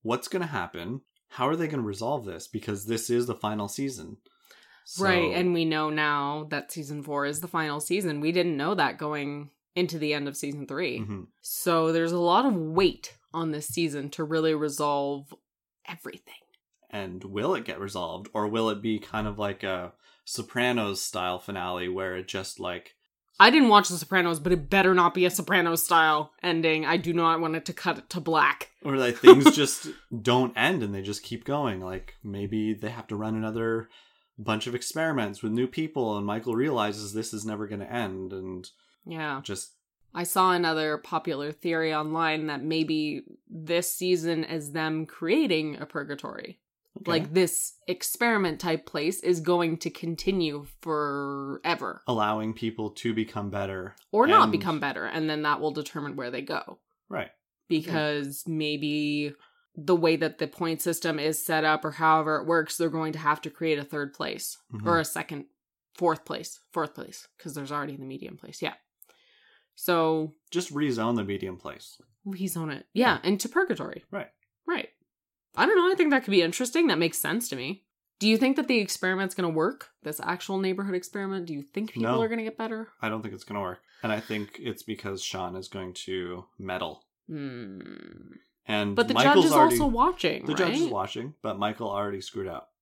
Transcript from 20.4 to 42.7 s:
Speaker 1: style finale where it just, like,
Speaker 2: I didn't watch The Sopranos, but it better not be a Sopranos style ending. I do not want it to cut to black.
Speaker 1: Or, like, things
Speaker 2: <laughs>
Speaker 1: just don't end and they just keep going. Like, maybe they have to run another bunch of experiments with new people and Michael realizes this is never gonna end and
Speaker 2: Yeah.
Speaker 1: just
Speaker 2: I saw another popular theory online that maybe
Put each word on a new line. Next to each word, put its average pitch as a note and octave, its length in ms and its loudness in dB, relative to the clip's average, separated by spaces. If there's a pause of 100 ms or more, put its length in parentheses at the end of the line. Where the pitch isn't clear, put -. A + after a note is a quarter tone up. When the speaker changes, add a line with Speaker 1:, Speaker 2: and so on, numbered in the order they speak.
Speaker 1:
style F2+ 380 -4
finale F2+ 500 -6
where F#2 280 -4
it F#2 120 -8
just, F#2+ 320 -8
like, F2+ 340 -8 (460)
Speaker 2:
I G#3+ 100 12
didn't C4+ 200 8
watch G3+ 180 8
The F3+ 80 -4
Sopranos, E3+ 420 0
but E3+ 140 0
it E3 180 0
better F#3+ 240 4
not F3 180 6
be F3+ 120 2
a F3+ 60 4
Sopranos E3+ 520 0
style D#3 500 4 (100)
ending. E3 440 2
I E3 120 2
do E3+ 140 -2
not E3 280 2
want D#3+ 160 -2
it D#3+ 80 -6
to F3+ 80 -8
cut - 380 -4
to F3+ 100 -6
black. D3 500 2 (140)
Speaker 1:
Or, C#3 120 0
like, B2 200 2
things D#3 280 12
Speaker 2:
<laughs> - 120 10
Speaker 1:
just - 320 0 (340)
don't B2 340 4
end C#3 280 2
and G2+ 100 -4
they G2 80 -6
just G2+ 220 -6
keep A#2+ 200 -10
going. C#3 360 -2
Like, F#2 420 -10
maybe G#2 520 -4
they G#2+ 160 -8
have A#2 180 -14
to G#2+ 80 -6
run A2 180 -4
another A2+ 540 -2 (500)
bunch A2 280 -2
of A#2+ 80 -6
experiments C3 680 -2
with G#2+ 100 -2
new B2 140 2
people B2+ 500 -2
and G2+ 100 -2
Michael A2 300 -2
realizes G#2+ 560 0
this A2 200 -6
is G#2+ 140 -8
never G#2 220 -6
gonna G2+ 160 -8
end F#2+ 480 -6
and F#2 360 -10 (380)
Speaker 2:
Yeah. D#3 380 -8
Speaker 1:
just - 300 -10 (380)
Speaker 2:
I F3 120 -4
saw F#3 280 4
another D#3 460 2
popular D3+ 540 -4
theory D#3+ 420 0
online D#3 540 0
that C#3+ 160 -4
maybe D#3 580 0 (260)